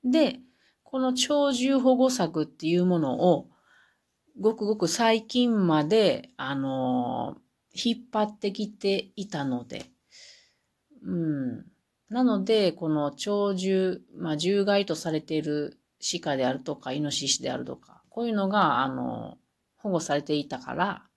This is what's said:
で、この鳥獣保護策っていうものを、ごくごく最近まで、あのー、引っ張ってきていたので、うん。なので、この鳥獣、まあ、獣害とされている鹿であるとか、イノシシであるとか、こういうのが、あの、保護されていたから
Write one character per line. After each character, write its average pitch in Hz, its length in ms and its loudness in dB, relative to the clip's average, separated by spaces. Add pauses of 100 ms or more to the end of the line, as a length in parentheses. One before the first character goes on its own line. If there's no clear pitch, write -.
で、 262 380 2 (500)
こ 269 60 -4
の 262 160 0
鳥 277 420 2
獣 262 240 2
保 254 160 6
護 254 140 4
策 160 360 0
っ - 20 -20
て - 180 -12
い 170 120 2
う 180 100 4
も 180 100 4
の 131 220 0 (120)
を、 - 160 2 (920)
ご 220 160 2
く 214 100 -4
ご 214 100 0
く 190 120 -2
最 226 400 2
近 233 400 2
ま 156 160 4
で、 196 520 2
あ 269 200 -6
の 247 800 -2 (380)
ー、 - 140 -2
引 226 160 -4
っ - 60 -
張 214 120 0
っ 214 120 -4
て 202 160 -4
き 214 200 -6
て 196 440 -4
い 196 120 -8
た 143 180 -6
の 123 200 -4
で、 - 200 -14 (1200)
う - 100 -6
ん。 143 520 -4 (440)
な 247 140 0
の 208 200 4
で、 202 280 4
こ 160 180 -4
の 147 220 0
鳥 202 500 -2
獣、 190 380 0 (180)
ま 165 140 -4
あ、 151 60 -2
獣 190 280 2
害 202 220 2
と 160 80 0
さ 160 160 -6
れ 156 100 -2
て 160 140 -6
い 151 80 0
る 147 360 -4 (440)
鹿 147 140 -2
で 131 100 2
あ 127 40 2
る 135 100 -6
と - 140 -6
か、 - 160 -10
イ 147 100 -4
ノ 147 100 -2
シ 139 160 -4
シ - 160 -2
で 131 80 -4
あ 127 60 -4
る 127 80 -6
と 127 100 -12
か、 - 340 -20
こ 233 140 -6
う 240 40 -2
い 233 40 -2
う - 20 -2
の 196 160 0
が、 170 300 4
あ 131 100 0
の、 117 480 -8 (400)
保 202 140 -6
護 170 80 2
さ 151 160 -2
れ 143 80 -2
て 151 100 -2
い 143 140 -2
た 135 100 -8
か 131 160 -12
ら 185 300 -4 (140)